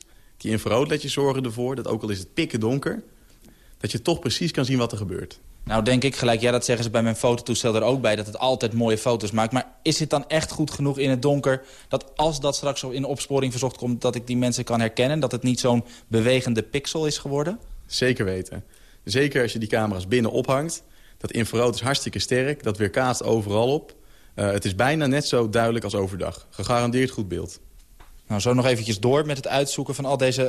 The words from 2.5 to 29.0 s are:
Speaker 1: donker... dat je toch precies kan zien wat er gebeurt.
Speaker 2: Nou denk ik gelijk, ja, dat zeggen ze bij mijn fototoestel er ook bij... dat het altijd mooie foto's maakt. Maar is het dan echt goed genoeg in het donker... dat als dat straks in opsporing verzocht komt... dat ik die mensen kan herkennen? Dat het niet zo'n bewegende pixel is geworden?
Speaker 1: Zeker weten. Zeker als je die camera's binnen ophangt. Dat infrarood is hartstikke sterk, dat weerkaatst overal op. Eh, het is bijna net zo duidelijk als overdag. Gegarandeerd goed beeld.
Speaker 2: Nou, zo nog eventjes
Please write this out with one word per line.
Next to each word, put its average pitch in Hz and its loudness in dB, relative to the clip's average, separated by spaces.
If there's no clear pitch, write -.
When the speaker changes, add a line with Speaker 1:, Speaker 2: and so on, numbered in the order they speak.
Speaker 1:
donker... 135 -2
dat - -6
je - -6
toch 170 2
precies 156 -2
kan 139 0
zien 127 0
wat 117 0
er 104 -6
gebeurt. - -8
Speaker 2:
Nou 110 0
denk 127 4
ik 135 0
gelijk, 117 2
ja, 120 4
dat 120 2
zeggen 120 2
ze 113 -4
bij 113 2
mijn 113 2
fototoestel 120 0
er 110 2
ook 127 2
bij... 107 2
dat 104 -4
het 104 -10
altijd 127 0
mooie 113 2
foto's 110 0
maakt. 113 0
Maar 127 0
is 156 0
het 151 -2
dan 143 0
echt 156 0
goed 151 -2
genoeg 139 -2
in 139 2
het 123 0
donker... 139 2
dat - -4
als 151 0
dat 139 0
straks 139 -4
in 135 -4
opsporing 135 0
verzocht 123 -2
komt... 123 -2
dat 123 2
ik 120 -6
die 123 -2
mensen 123 0
kan 117 0
herkennen? 127 2
Dat 131 0
het 120 -4
niet 127 2
zo'n 120 4
bewegende 117 2
pixel 151 -4
is 147 -2
geworden? 147 -4
Speaker 1:
Zeker 123 0
weten. 95 -6
Zeker 139 2
als 113 0
je 117 -4
die 110 -4
camera's 101 0
binnen 117 2
ophangt. 135 -2
Dat - -8
infrarood 117 0
is - -8
hartstikke 120 -2
sterk, 131 -2
dat 104 -2
weerkaatst 120 0
overal 113 2
op. - -6
Eh, 101 0
het 101 0
is 98 0
bijna 143 2
net 143 2
zo 120 2
duidelijk 117 2
als 101 -4
overdag. 92 -4
Gegarandeerd 120 0
goed 101 -6
beeld. 87 -8
Speaker 2:
Nou, 104 -2
zo 123 4
nog 127 4
eventjes 113 0